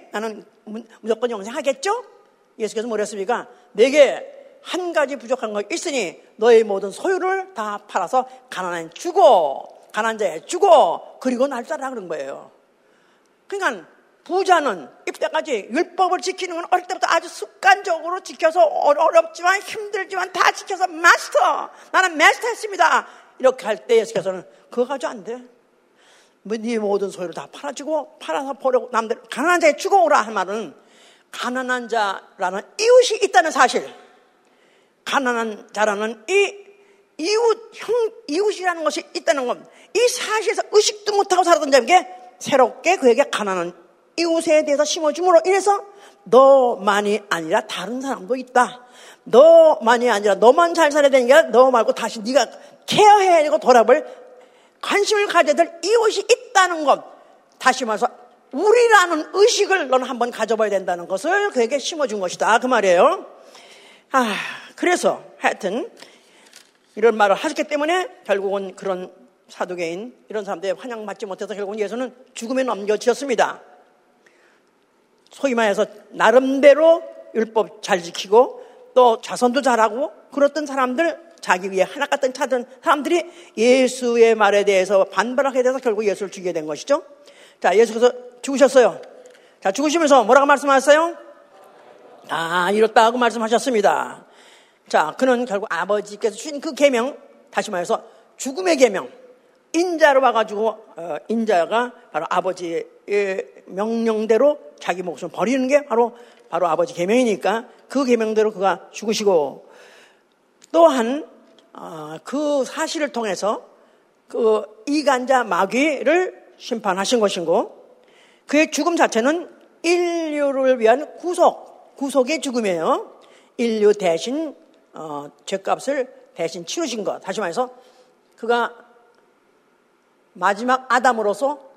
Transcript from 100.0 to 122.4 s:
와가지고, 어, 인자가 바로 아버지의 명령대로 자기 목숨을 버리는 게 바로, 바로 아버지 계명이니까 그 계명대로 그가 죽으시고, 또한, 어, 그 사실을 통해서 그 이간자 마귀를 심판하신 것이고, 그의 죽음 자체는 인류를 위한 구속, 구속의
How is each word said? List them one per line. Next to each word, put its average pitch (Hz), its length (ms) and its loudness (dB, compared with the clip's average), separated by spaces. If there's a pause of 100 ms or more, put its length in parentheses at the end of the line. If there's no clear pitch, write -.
와가지고, 220 640 -2 (120)
어, 165 200 -10 (120)
인자가 214 640 -2 (180)
바로 156 180 -6
아버지의 175 580 -6 (800)
명령대로 226 920 0 (220)
자기 180 220 -6
목숨을 165 300 -10
버리는 254 360 -2
게 277 160 2
바로, 233 320 -2 (320)
바로 175 180 -2
아버지 165 280 -2
계명이니까 214 720 -2 (200)
그 277 160 -2
계명대로 220 480 0
그가 180 380 -2
죽으시고, 196 800 -2 (1040)
또한, 285 560 2 (460)
어, 156 500 -16
그 294 400 -2
사실을 302 480 -6
통해서 220 520 -4 (640)
그 220 380 0 (220)
이간자 262 580 0
마귀를 247 1000 0 (120)
심판하신 208 640 -2
것이고, 196 580 -2 (680)
그의 311 260 0
죽음 320 240 -2
자체는 294 520 0 (340)
인류를 294 960 0
위한 247 380 0
구속, - 760 -2
구속의 277 440 -2